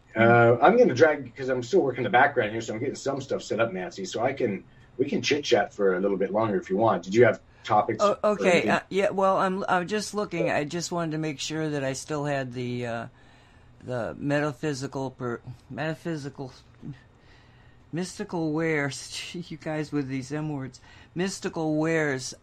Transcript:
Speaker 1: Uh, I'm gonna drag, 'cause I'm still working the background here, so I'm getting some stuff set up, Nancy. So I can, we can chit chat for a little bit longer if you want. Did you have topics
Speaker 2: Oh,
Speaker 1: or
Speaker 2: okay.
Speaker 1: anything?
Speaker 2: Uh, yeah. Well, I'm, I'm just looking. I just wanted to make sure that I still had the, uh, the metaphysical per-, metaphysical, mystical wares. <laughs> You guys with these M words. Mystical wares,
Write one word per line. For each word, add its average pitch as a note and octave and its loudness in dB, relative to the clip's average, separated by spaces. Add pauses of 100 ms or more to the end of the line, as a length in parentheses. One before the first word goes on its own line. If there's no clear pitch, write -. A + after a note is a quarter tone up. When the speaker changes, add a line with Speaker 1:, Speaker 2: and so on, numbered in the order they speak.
(160)
Speaker 1:
Uh, A#2 6
I'm F#3+ 8
gonna A3+ 6
drag, C#3 4
'cause C3 -6
I'm B2+ 0
still E3+ 2
working C3 -2
the G#2+ 0
background C#3 4
here, A2+ -4
so A#2 -6
I'm G#2+ -6
getting C#3+ -4
some C#3 -4
stuff F#2+ -6
set - -4
up, - 0
Nancy. F#2 -8
So A2+ -4
I C3+ 0
can, G#2+ -2 (340)
we D3 0
can D3 -2
chit D3 0
chat G#2 2
for G2 2
a F2+ -2
little G2 0
bit F#2 -2
longer G#2 0
if F2+ -4
you F#2+ 0
want. G#2 2
Did F#2+ -8
you A#2 8
have - 2 (240)
topics G#2+ 2
Speaker 2:
Oh, G3+ 2
Speaker 1:
or G#3+ 4
Speaker 2:
okay. G3+ 2
Speaker 1:
anything? C3+ 2
Speaker 2:
Uh, - 2 (100)
yeah. F#3+ 0
Well, F#3+ 2
I'm, F#3+ 0
I'm F3+ 2
just G3+ -6
looking. F3 -2
I B2 0
just D#3 -6
wanted E3+ -2
to D#3 -4
make D#3 -4
sure D#3 -4
that D3 -2
I C3+ -2
still C#3+ -6
had C3+ -4
the, B2 -6
uh, A#2 -6 (760)
the A2+ -6
metaphysical C#3 -4
per-, A#2+ -6 (300)
metaphysical, C#3+ -8 (1400)
mystical F3 -4
wares. D3+ -4
<laughs> - -
You E3+ -12
guys D#3 -6
with D3 -2
these C3 -6
M D3+ -6
words. C3 -10 (340)
Mystical E3+ -2
wares, D3+ 0